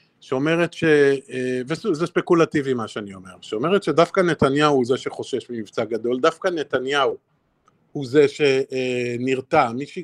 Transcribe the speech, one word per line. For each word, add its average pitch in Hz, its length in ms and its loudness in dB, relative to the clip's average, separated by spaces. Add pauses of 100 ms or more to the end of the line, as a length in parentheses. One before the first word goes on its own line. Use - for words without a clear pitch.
(200)
שאומרת 160 520 0
ש-, - 120 -6
אה, 135 840 2
וזה, 165 260 -4
זה 160 120 -2
ספקולטיבי 156 680 0
מה 110 140 -4
שאני 101 260 -10
אומר, 92 260 -20
שאומרת 160 420 -2
שדווקא 165 380 2
נתניהו 151 540 2
הוא 127 100 2
זה 123 120 0
שחושש - 540 -8
ממבצע 113 340 -6
גדול, 117 360 -4
דווקא 160 280 0
נתניהו 135 680 -2 (760)
הוא 143 140 -8
זה 139 220 6
שנרתע, 131 1400 0
מי 135 140 -8
ש-, - 180 -14